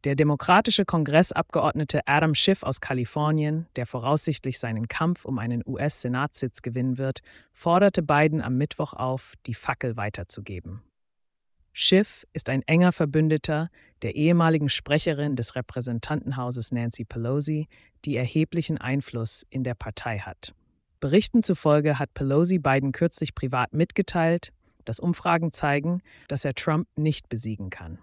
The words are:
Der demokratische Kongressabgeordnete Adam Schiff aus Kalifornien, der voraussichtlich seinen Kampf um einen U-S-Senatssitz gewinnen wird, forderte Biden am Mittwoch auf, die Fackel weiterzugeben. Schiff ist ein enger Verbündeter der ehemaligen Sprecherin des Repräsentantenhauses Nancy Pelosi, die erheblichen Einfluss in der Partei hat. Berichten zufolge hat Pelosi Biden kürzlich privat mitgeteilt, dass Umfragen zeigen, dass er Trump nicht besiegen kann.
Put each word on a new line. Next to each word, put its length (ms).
Der 100
demokratische 680
Kongressabgeordnete 1200
Adam 280
Schiff 280
aus 180
Kalifornien, 920
der 120
voraussichtlich 760
seinen 260
Kampf 380
um 160
einen 260
U-S-Senatssitz 960
gewinnen 360
wird, 220
forderte 500
Biden 380
am 160
Mittwoch 360
auf, 420
die 80
Fackel 420
weiterzugeben. 840
Schiff 600
ist 160
ein 140
enger 280
Verbündeter 800
der 140
ehemaligen 520
Sprecherin 680
des 180
Repräsentantenhauses 1200
Nancy 320
Pelosi, 640
die 120
erheblichen 640
Einfluss 720
in 140
der 100
Partei 460
hat. 340
Berichten 420
zufolge 560
hat 160
Pelosi 440
Biden 340
kürzlich 420
privat 400
mitgeteilt, 760
dass 160
Umfragen 500
zeigen, 500
dass 160
er 100
Trump 420
nicht 320
besiegen 420
kann. 320